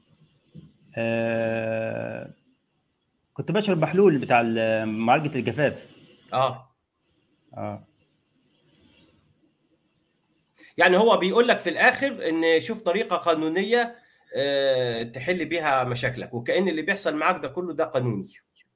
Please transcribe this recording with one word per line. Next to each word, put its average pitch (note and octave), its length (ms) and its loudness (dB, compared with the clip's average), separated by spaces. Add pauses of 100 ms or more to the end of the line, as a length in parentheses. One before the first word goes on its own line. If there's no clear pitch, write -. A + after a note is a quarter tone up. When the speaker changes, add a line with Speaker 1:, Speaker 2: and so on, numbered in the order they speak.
(960)
Speaker 1:
آه، A2+ 1300 -4 (1040)
كنت C#3+ 180 -6
بشرب G3+ 260 0
محلول E3 400 4
بتاع A#2+ 220 4
ال-، A2+ 480 0
معالجة A#2+ 500 0
الجفاف. A#2+ 480 -2 (460)
Speaker 2:
آه. B2+ 420 -2 (840)
Speaker 1:
آه. G#2 300 -10 (3000)
Speaker 2:
يعني F3+ 200 6
هو G#3+ 200 6
بيقول F#3+ 320 2
لك G#3+ 100 2
في F3 120 -4
الآخر B3 580 0
إن E3 320 2
شوف G#3+ 220 -8
طريقة F#3 340 0
قانونية، F3+ 800 0 (420)
آه، C3 680 0
تحل C3+ 420 -4
بيها D3 400 0
مشاكلك، B2 500 -4
وكأن D#3 340 0
اللي D#3+ 140 -2
بيحصل F#3 340 -2
معاك D#3+ 260 0
ده D3+ 60 -10
كله F3+ 260 -8
ده D3+ 100 0
قانوني. A#2+ 400 -2 (520)